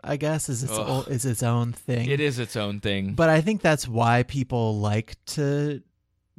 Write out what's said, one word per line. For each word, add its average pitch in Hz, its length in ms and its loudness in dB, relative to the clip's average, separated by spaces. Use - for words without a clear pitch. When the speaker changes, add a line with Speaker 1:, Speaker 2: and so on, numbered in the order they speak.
Speaker 1:
I 147 140 -4
guess, 151 320 -2
is 127 160 -2
its 113 80 -4
Speaker 2:
Ugh. 131 340 -2
Speaker 1:
o-, - 40 -6
is 131 160 -2
its 120 180 -2
own 120 280 2
thing. 120 380 -4
Speaker 2:
It 143 100 0
is 143 200 0
its 117 160 -6
own 101 240 -4
thing. 98 340 -2
Speaker 1:
But 165 140 4
I 156 120 6
think 196 200 0
that's 156 260 2
why 117 380 2
people 120 560 -2
like 104 360 -2
to 147 560 -2